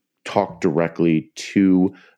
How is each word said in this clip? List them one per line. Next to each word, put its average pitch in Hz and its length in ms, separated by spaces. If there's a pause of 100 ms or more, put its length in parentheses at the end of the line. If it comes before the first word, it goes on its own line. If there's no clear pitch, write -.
(240)
talk - 360
directly 82 760
to 95 600 (240)